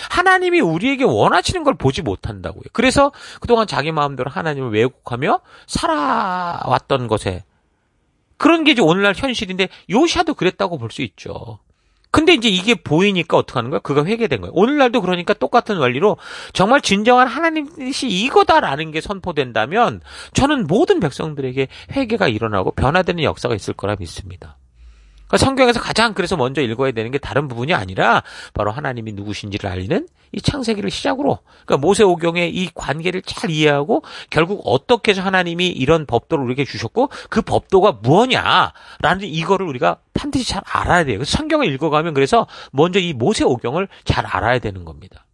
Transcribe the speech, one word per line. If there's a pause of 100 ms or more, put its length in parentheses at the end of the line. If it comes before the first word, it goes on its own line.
하나님이
우리에게
원하시는
걸
보지
못한다고요. (100)
그래서 (280)
그동안
자기
마음대로
하나님을
왜곡하며 (260)
살아왔던
것에 (920)
그런
게
이제
오늘날
현실인데 (220)
요시야도
그랬다고
볼
수
있죠. (560)
근데
이제
이게
보이니까
어떻게
하는
거야?
그가
회개된
거예요.
오늘날도
그러니까
똑같은
원리로 (360)
정말
진정한
하나님
뜻이
이거다라는
게
선포된다면 (320)
저는
모든
백성들에게 (240)
회개가
일어나고
변화되는
역사가
있을
거라
믿습니다. (680)
그러니까
성경에서
가장
그래서
먼저
읽어야
되는
게
다른
부분이
아니라 (300)
바로
하나님이
누구신지를
알리는 (260)
이
창세기를
시작으로 (260)
그러니까
모세오경의
이
관계를
잘
이해하고 (280)
결국
어떻게
해서
하나님이
이런
법도를
우리에게
주셨고 (220)
그
법도가
무엇냐라는
이거를
우리가 (140)
반드시
잘
알아야
돼요.
그래서
성경을
읽어가면
그래서 (260)
먼저
이
모세오경을 (160)
잘
알아야
되는
겁니다.